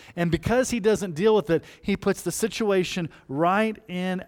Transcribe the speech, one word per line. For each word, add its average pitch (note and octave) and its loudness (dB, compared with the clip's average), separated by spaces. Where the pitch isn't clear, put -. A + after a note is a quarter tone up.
And E3+ 0
because A#3 2
he A#3+ -2
doesn't G3 0
deal G#3+ 4
with G#3 2
it, D#3+ 2
he G3 -2
puts - -2
the E3+ -4
situation F#3+ -2
right F#3+ 0
in F3+ -4